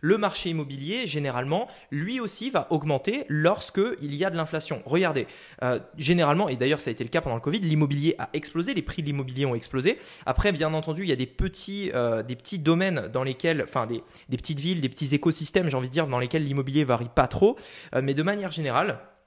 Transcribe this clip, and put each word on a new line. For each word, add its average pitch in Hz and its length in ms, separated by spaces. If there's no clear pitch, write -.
le 185 160
marché 202 320
immobilier, 160 580
généralement, 143 640
lui 180 300
aussi 226 300
va 151 200
augmenter 156 600
lorsque 170 500
il 143 120
y 147 120
a 190 40
de 165 60
l'inflation. 160 500
Regardez, 151 400
euh, 123 160
généralement, 156 540
et 131 80
d'ailleurs 139 240
ça - 80
a - 20
été 117 140
le 113 40
cas 160 120
pendant 131 140
le 113 60
covid, 170 180
l'immobilier 151 580
a - 160
explosé, 170 400
les 180 80
prix - 220
de 143 40
l'immobilier 135 380
ont 127 100
explosé. 131 440
Après, 202 260
bien 156 220
entendu, 156 300
il 180 60
y 143 40
a - 20
des 127 120
petits, - 680
euh, 117 300
des 123 120
petits 180 240
domaines 165 480
dans 127 160
lesquels, 139 400
enfin, 120 240
des, 113 160
des 127 80
petites 143 240
villes, 170 220
des 135 80
petits 135 260
écosystèmes, 156 540
j'ai 135 80
envie 127 100
de 127 60
dire, 160 140
dans 123 120
lesquels 139 240
l'immobilier 139 400
varie 120 320
pas 131 140
trop. 226 260
Euh, 131 80
mais 135 100
de 147 100
manière 196 280
générale 147 480